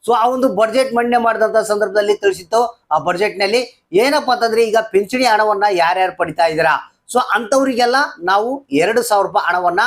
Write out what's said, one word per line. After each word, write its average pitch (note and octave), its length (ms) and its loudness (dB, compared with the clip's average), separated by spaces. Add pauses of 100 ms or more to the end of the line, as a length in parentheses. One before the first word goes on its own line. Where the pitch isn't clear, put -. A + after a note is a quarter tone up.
So A3 60 0
ಆ A#3 140 2
ಒಂದು B3+ 220 0
ಬಜೆಟ್ A3 460 0
ಮಂಡನೆ A#3+ 220 0
ಮಾಡಿದಂತ A3 400 0
ಸಂದರ್ಭದಲ್ಲಿ G#3 600 0
ತಿಳಿಸಿತ್ತು, G3+ 760 -2
ಆ D#3 60 2
ಬಜೆಟ್ F3 400 -2
ನಲ್ಲಿ A3 540 -4
ಏನಪ್ಪಾ B3+ 420 2
ಅಂತಂದ್ರೆ, A#3 300 0
ಈಗ G#3+ 120 0 (140)
ಪಿಂಚಣಿ G#3 340 0
ಹಣವನ್ನ G#3+ 460 0
ಯಾರ್ಯಾರು F3+ 460 0
ಪಡಿತಾ E3 300 0
ಇದ್ದೀರಾ, D#3 460 0 (200)
so A#3+ 60 0 (160)
ಅಂತವ್ರಿಗೆಲ್ಲ B3 640 0 (260)
ನಾವು G#3+ 480 -2
ಎರಡು F#3 320 0
ಸಾವಿರ G3 240 0
ರೂಪಾಯಿ E3 220 -2
ಹಣವನ್ನ F3+ 380 0